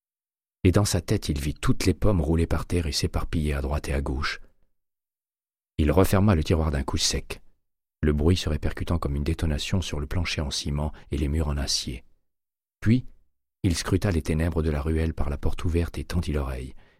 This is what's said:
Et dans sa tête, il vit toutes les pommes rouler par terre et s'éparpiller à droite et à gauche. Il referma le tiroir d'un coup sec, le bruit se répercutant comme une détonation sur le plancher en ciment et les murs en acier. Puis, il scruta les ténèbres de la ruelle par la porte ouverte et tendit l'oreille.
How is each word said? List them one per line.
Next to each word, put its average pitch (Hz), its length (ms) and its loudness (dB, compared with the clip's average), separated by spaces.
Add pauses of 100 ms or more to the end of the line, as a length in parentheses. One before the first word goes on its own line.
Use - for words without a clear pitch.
(640)
Et 95 60 6
dans 101 140 4
sa 90 160 0
tête, - 300 -2
il 73 100 -2
vit 71 140 -4
toutes - 320 0
les 92 80 4
pommes 101 260 2
rouler 82 260 2
par 80 200 -2
terre 85 200 -2
et 73 60 -4
s'éparpiller 76 640 -2
à 69 80 -4
droite 71 260 -4
et 76 60 -2
à 69 80 -2
gauche. 71 400 -4 (1400)
Il 76 140 4
referma 98 420 4
le 78 100 2
tiroir 80 260 2
d'un 71 120 0
coup - 160 -2
sec, - 420 -4 (600)
le 76 100 4
bruit 76 240 4
se - 120 -2
répercutant - 500 -2
comme 71 180 -2
une 73 80 -2
détonation 80 560 0
sur - 180 -4
le 73 80 -4
plancher 85 340 -2
en 73 100 -4
ciment 73 420 -4 (180)
et 71 60 -2
les 71 120 0
murs 76 200 0
en 71 80 -2
acier. - 480 -4 (760)
Puis, 123 260 4 (560)
il 87 140 4
scruta - 340 2
les 80 120 2
ténèbres 80 400 0
de 80 80 0
la 73 120 0
ruelle 80 320 0
par - 160 0
la 71 80 -4
porte - 260 0
ouverte 82 320 0
et 71 80 -6
tendit 82 280 -2
l'oreille. 65 420 -4 (260)